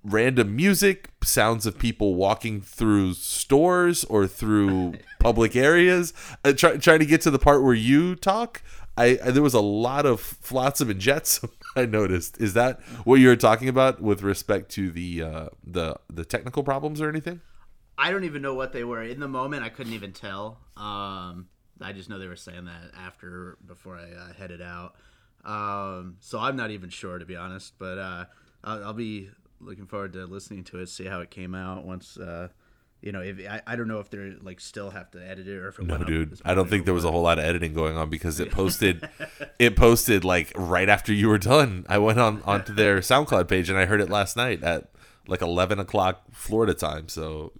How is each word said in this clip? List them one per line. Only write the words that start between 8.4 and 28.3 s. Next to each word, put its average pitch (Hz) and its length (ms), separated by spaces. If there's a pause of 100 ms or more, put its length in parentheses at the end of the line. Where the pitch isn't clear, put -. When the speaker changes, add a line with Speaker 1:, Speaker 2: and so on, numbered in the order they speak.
Speaker 1:
I, 123 260
I, 127 80
there 139 120
was 139 120
a 110 60
lot 117 460
of 120 140
flotsam 131 680
and 98 100
jetsam 135 500 (120)
<laughs> - 140
I 127 100
noticed. 98 540
Is 101 140
that 123 260 (240)
what 127 120
you 127 120
were 123 80
talking 117 320
about 131 320
with 98 220
respect 98 500
to 95 180
the, 85 320
uh, 80 260 (180)
the, 85 300 (120)
the 82 160
technical 127 380
problems 143 400
or 151 80
anything? 165 320 (560)
Speaker 2:
I 151 120
don't 190 140
even 147 160
know 139 140
what 131 180
they 120 120
were. 117 180
In 127 180
the 143 80
moment, 135 360
I 113 40
couldn't 117 240
even 98 200
tell. 107 480 (180)
Um, 98 720 (340)
I 98 100
just 95 160
know 101 100
they 95 80
were 87 100
saying 90 280
that 85 340
after, 90 680
before 92 320
I, 85 140
uh, 87 200
headed 87 300
out. 87 340 (480)
Um, 98 760
so - 180
I'm 131 180
not 113 140
even 92 180
sure, 90 300
to 85 80
be 90 100
honest, 92 420
but, 92 200
uh, 90 260 (400)